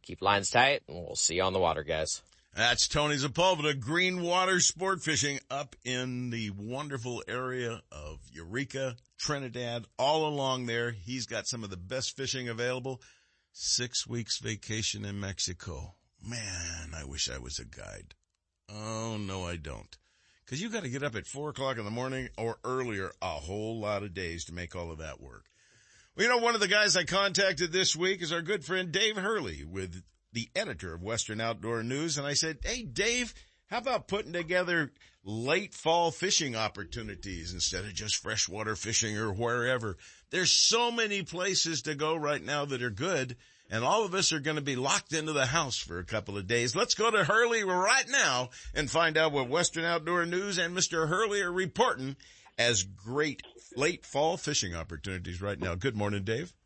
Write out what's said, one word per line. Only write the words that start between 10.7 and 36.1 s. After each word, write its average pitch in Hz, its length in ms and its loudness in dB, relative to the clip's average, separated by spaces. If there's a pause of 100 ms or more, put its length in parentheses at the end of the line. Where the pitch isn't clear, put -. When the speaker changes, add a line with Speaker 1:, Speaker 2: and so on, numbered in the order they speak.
Speaker 2:
He's 113 360 -6
got 110 200 -4
some 120 160 -4
of 101 80 -8
the 95 60 -8
best 95 400 -6
fishing 131 320 -4
available. 123 520 -2 (520)
Six - 560 0
weeks 117 300 -2
vacation 110 680 -2
in 101 160 -4
Mexico. 92 720 -6 (320)
Man, 82 680 -8
I 78 80 -8
wish 69 260 -4
I 65 80 -6
was 64 220 -10
a 62 40 -10
guide. 50 500 -16 (540)
Oh, 110 500 -6
no, 95 260 -4
I 87 120 -4
don't. 73 400 -12 (500)
'Cause 135 140 -6
you 220 100 -4
gotta 208 180 -4
get 131 140 -4
up 139 120 -4
at 98 120 -6
four 147 240 -8
o'clock 135 260 -4
in 113 80 -6
the 104 60 -4
morning 127 480 -4
or 113 260 -2
earlier 117 560 -2
a 90 140 -2
whole 104 440 -4
lot 104 240 0
of 101 120 -8
days 85 320 -4
to 80 80 -12
make 87 200 -8
all 87 160 -6
of 80 80 -10
that 78 220 -10
work. 60 240 -18 (720)
Well, 202 100 4
you 240 40 6
know, 247 120 6
one 233 120 6
of 220 60 2
the 202 60 4
guys 208 300 6
I 175 80 4
contacted 190 680 2
this 180 240 2
week 180 280 0
is 160 100 -4
our 170 100 -2
good 165 220 -4
friend 180 260 -2
Dave 214 280 2
Hurley, 175 460 -2
with 90 380 -8 (300)
the 117 220 -4
editor 98 400 -4
of 85 80 -10
Western 110 380 -2
Outdoor 113 420 -2
News, 139 340 -2
and 143 100 -4
I 143 80 -2
said, 156 280 0
"Hey, 240 200 -6
Dave, 220 520 0 (320)
how 214 120 -4
about 240 300 -2
putting 190 240 -2
together 170 600 2 (320)
late 127 500 0
fall 165 360 4